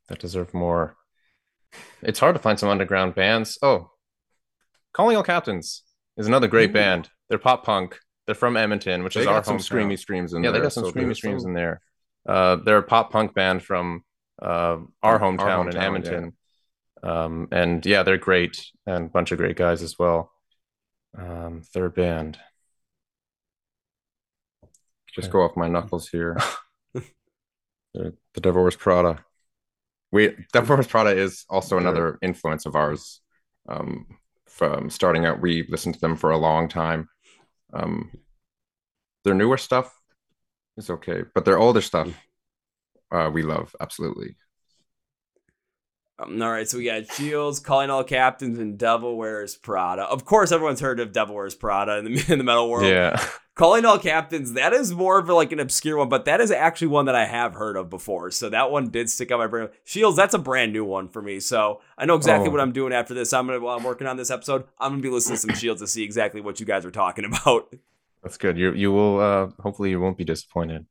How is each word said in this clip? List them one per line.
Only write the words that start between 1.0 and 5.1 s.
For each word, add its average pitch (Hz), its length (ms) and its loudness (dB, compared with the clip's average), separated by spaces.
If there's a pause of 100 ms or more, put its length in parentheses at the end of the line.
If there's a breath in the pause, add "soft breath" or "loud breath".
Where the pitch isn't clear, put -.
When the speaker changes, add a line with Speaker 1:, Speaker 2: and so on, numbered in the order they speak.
Speaker 1:
It's - 200 -4
hard 165 160 4
to - 40 -6
find 107 180 0
some 104 100 0
underground 95 460 0
bands. 107 480 0
Oh, 110 280 2 (1000)
Calling 220 240 4